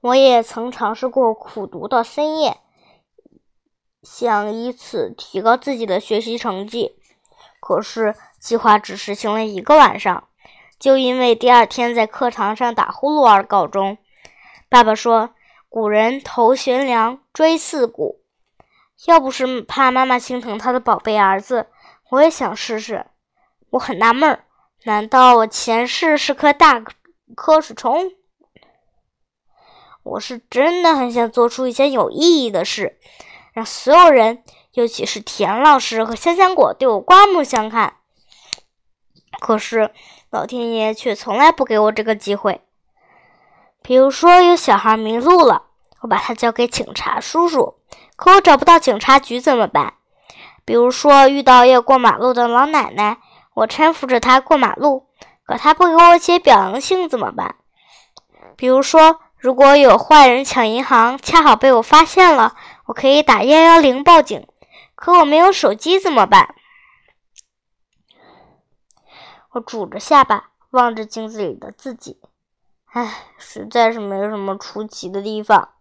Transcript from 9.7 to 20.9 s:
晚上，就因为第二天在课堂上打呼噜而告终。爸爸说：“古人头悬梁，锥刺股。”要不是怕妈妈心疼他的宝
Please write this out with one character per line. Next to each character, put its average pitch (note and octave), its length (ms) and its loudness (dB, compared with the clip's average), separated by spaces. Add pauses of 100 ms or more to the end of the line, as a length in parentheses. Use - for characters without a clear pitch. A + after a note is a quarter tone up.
晚 A#3+ 200 4
上， F3+ 300 -8 (500)
就 C4+ 200 0
因 B3+ 200 -4
为 B3 160 0
第 A#3+ 160 -2
二 A#3+ 140 6
天 A#3+ 300 -6
在 A3+ 120 -2
课 A#3+ 240 -6
堂 G#3+ 240 -8
上 A#3 200 -6
打 - 160 -4
呼 C#4+ 200 -8
噜 D4 160 0
而 G3+ 160 4
告 F#3+ 240 -2
终。 G3 300 -8 (720)
爸 A#3+ 160 4
爸 G#3+ 100 0
说 A3+ 400 -2 (360)
：“古 A3 180 -6
人 A3 320 -2
头 B3 340 0
悬 C4 320 -4
梁， A#3+ 360 -4 (100)
锥 D#4+ 240 0
刺 D4 300 -6
股。” - 360 -10 (840)
要 E4 120 4
不 C4 120 -2
是 B3+ 320 -8
怕 C4 280 -2
妈 C4 140 0
妈 B3+ 140 -2
心 B3 200 -10
疼 A3+ 200 -12
他 B3 120 -6
的 B3 80 -4
宝 A#3+ 200 -4